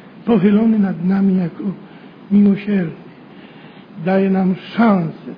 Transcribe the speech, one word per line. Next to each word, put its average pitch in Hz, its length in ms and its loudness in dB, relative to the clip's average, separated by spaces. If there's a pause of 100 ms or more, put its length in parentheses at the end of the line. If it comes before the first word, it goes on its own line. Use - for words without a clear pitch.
(260)
pochylony 214 540 2
nad 180 260 -4
nami 196 320 0
jako 180 260 -6 (680)
miłosierny. 196 760 0 (1000)
Daje 190 240 2
nam 185 260 0
szansę 190 840 -2